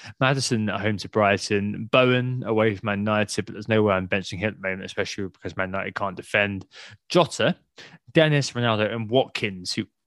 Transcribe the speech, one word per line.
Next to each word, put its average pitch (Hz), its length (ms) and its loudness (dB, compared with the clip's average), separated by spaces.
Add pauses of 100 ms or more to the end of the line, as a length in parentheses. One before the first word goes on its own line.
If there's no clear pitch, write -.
(200)
Maddison 127 480 0
at 98 120 -4
home 104 180 -2
to 95 100 -12
Brighton, 101 840 0
Bowen 127 540 2
away 110 320 2
from 101 100 -10
Man 101 120 0
United, 104 480 0
but 87 80 -12
there's 104 140 -8
no 110 140 4
way 104 120 4
I'm 92 140 0
benching 98 300 -4
him 104 100 -2
at 98 80 -6
the 95 120 -6
moment, 95 160 -4
especially 98 440 -6
because - 280 -12
Man 95 140 -2
United 95 240 -6
can't 95 220 -6
defend. 101 500 -2 (420)
Jota, 165 480 2 (560)
Dennis, 151 400 4
Ronaldo, 110 400 0
and 113 180 -6
Watkins, 101 640 -2
who 98 120 -4 (200)